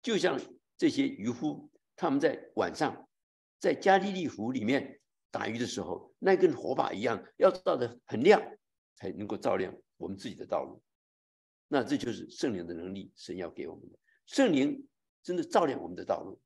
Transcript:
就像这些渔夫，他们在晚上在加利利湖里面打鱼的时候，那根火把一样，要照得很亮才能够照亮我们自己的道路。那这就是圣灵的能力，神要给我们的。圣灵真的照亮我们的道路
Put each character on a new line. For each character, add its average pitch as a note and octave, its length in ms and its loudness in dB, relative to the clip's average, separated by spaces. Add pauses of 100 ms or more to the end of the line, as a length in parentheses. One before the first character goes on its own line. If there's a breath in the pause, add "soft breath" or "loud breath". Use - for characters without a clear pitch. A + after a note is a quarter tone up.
就 A3 160 0
像 D#3 180 4 (400)
这 D#3 140 4
些 C3+ 160 2
渔 G#2+ 240 -2
夫， D3 400 -6 (240)
他 E3 160 0
们 C#3 80 2
在 C#3+ 380 0
晚 F#2+ 180 0
上 - 340 -2 (520)
在 E3+ 120 2
加 F#3+ 260 4
利 G3+ 120 -2
利 F3+ 160 -4
湖 A2 240 -6
里 B2 140 -4
面 B2 360 0 (300)
打 G#2+ 180 -6
鱼 A2+ 100 -6
的 A#2+ 80 -2
时 G2+ 160 -6
候， F2 360 -10
那 F#3+ 160 6
根 E3+ 220 6
火 B2 180 -4
把 - 200 0
一 F#2+ 80 -6
样， A#2 200 0 (140 loud breath)
要 F#3+ 140 6
照 F3 260 -2
得 A#2+ 300 -4
很 A2 160 -2
亮 F#3+ 180 8 (540)
才 F#2+ 180 -8
能 G#2 140 -8
够 G2+ 100 -4
照 G2 200 0
亮 F#2+ 200 -2 (220)
我 E2+ 100 -8
们 F#2+ 80 -8
自 - 140 -12
己 - 40 -14
的 - 120 -14
道 C2+ 180 -2
路。 B1+ 180 -16 (880)
那 C3+ 160 0
这 C#3 120 0
就 A#2+ 160 -4
是 E2+ 180 -10
圣 B2+ 240 -4
灵 F2 120 -6
的 F2 60 -10
能 F2+ 220 -8
力， G2 220 -12
神 - 200 -12
要 F2 140 -8
给 - 180 -10
我 E2+ 60 -12
们 - 160 -20
的。 - 80 -20 (260)
圣 B3 280 2
灵 D3 360 0 (340)
真 F3+ 140 -6
的 E3+ 80 -2
照 F#3 220 2
亮 C3 140 -4
我 E2+ 60 -10
们 F2+ 100 -12
的 F2+ 80 -12
道 E2+ 180 -2
路 F#2 240 -16